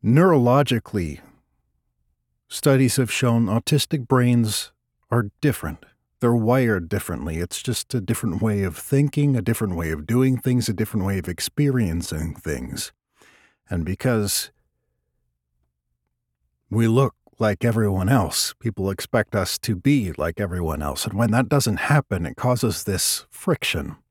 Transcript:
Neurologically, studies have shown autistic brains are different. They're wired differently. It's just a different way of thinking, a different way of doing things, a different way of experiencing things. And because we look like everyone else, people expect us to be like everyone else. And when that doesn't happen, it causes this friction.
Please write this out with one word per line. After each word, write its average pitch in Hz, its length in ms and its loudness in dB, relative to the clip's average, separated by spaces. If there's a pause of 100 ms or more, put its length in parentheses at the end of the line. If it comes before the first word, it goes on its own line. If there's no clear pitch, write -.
Neurologically, 123 1160 4 (1300)
studies 135 480 4
have 127 160 0
shown 117 360 2
autistic 127 600 0
brains 120 640 2 (380)
are 117 180 0 (140)
different. 85 420 -2 (360)
They're 120 140 4
wired 113 540 2
differently. 80 480 -4
It's - 240 -6
just - 320 -6
a 127 80 -2
different 104 400 -4
way 104 220 0
of 90 160 -4
thinking, 143 580 2
a 107 60 -2
different 101 340 -2
way 82 140 -4
of 78 160 -6
doing 127 320 2
things, 123 320 0
a - 20 -2
different 104 320 -4
way 98 140 -2
of 90 100 -6
experiencing 85 1080 -2
things. - 560 -8 (760)
And 85 160 -4
because 104 680 -2 (2250)
we 113 180 2
look 123 260 2 (240)
like 107 240 0
everyone 104 460 2
else, 107 500 0
people 101 300 -4
expect - 460 -2
us 95 240 0
to 107 180 -2
be 110 360 2
like 82 280 -4
everyone 85 400 -2
else. 73 240 -4
And 107 80 -4
when 107 200 0
that 120 180 2
doesn't 120 260 2
happen, 104 480 0
it - 140 -8
causes 123 460 0
this - 440 -2
friction. - 680 -4 (140)